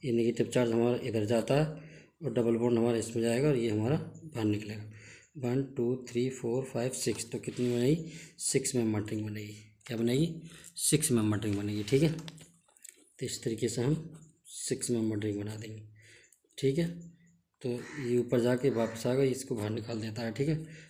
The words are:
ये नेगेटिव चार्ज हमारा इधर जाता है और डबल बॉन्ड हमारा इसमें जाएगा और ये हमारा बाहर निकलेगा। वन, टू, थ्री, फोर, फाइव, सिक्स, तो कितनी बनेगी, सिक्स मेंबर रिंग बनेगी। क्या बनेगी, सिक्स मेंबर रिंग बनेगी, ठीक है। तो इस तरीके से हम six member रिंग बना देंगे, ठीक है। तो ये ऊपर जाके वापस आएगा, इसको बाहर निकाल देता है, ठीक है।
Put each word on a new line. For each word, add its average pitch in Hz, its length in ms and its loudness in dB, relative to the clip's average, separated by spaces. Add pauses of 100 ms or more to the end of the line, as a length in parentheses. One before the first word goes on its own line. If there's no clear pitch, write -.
ये 135 120 -2
नेगेटिव 117 340 2
चार्ज 123 240 2
हमारा 117 320 4
इधर 107 240 0
जाता 117 280 4
है 151 100 6 (560)
और 127 120 -4
डबल 117 240 2
बॉन्ड 120 220 4
हमारा 117 180 4
इसमें 113 260 -2
जाएगा 120 240 4
और 143 100 4
ये 113 120 0
हमारा 107 280 2 (280)
बाहर 117 200 -4
निकलेगा। 104 380 -2 (560)
वन, 127 240 0 (100)
टू, 123 220 0 (120)
थ्री, 123 240 0
फोर, 127 320 -2
फाइव, 123 320 -4
सिक्स, - 360 -2
तो 123 80 -6
कितनी 123 300 -2
बनेगी, 127 420 2 (300)
सिक्स - 340 0
मेंबर 110 300 2
रिंग 107 200 -4
बनेगी। 104 280 -8 (320)
क्या 113 120 -6
बनेगी, 131 360 2 (460)
सिक्स - 320 2
मेंबर 107 280 4
रिंग 104 160 0
बनेगी, 104 300 -2
ठीक 135 180 6
है। 156 80 4 (1080)
तो 131 60 -6
इस - 180 -6
तरीके 113 260 0
से 123 120 -2
हम 143 140 2 (520)
six - 440 -6
member 110 280 0
रिंग 104 200 -2
बना 107 160 -6
देंगे, 110 260 -12 (760)
ठीक 135 200 2
है। 170 100 2 (760)
तो 127 80 -4
ये 120 480 -2
ऊपर 120 240 4
जाके 127 300 4
वापस 113 360 0
आएगा, 131 180 4
इसको 127 300 -2
बाहर 104 160 -2
निकाल 110 300 -6
देता 110 200 -6
है, 113 120 -4
ठीक 139 140 0
है। 156 80 2 (340)